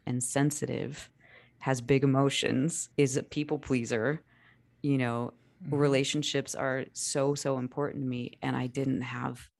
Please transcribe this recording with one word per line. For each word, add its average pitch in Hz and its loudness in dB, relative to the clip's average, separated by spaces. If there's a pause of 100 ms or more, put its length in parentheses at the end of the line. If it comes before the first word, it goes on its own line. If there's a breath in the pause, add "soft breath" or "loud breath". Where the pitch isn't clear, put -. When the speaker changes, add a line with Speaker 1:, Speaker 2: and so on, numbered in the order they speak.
Speaker 1:
and 123 -2
sensitive, 135 -2 (520 loud breath)
has 131 0
big 131 4
emotions, 135 2
is 139 4
a 156 0
people 147 -2
pleaser, 120 0 (600 soft breath)
you 139 2
know, 120 -2 (300)
Speaker 2:
Mm-hmm. 139 -4
Speaker 1:
Relationships 139 2
are 135 -2
so, 143 0
so 139 -2
important 139 -4
to 131 -2
me, 123 -6
and 131 -2
I 127 -2
didn't 135 -2
have 123 -8 (160)